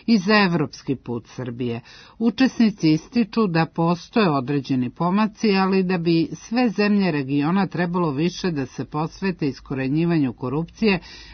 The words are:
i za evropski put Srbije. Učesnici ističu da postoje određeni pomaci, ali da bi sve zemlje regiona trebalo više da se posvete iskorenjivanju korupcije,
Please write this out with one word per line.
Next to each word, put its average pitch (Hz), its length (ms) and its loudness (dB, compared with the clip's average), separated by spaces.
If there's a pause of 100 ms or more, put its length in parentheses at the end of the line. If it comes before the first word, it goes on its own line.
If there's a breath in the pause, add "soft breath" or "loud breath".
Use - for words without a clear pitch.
i 226 120 4
za 190 160 0
evropski 170 600 0
put 120 320 -10
Srbije. 120 540 -8 (380 loud breath)
Učesnici 226 720 2
ističu 214 560 0
da 165 180 2
postoje 165 640 0
određeni 135 600 -2
pomaci, 202 680 0
ali 190 280 2
da 180 140 -2
bi 165 360 2
sve 240 360 -2
zemlje 202 420 2
regiona 147 560 0
trebalo 175 440 -2
više 175 400 -2
da 139 140 -4
se 131 200 -8
posvete 165 640 -4
iskorenjivanju 139 840 -2
korupcije, 165 680 -2 (340 loud breath)